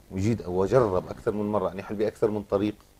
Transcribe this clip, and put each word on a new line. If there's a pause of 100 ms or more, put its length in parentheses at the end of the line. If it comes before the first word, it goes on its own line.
(100)
يجيد
وجرب
أكثر
من
مرة
أن
يحل
بأكثر
من
طريق، (260)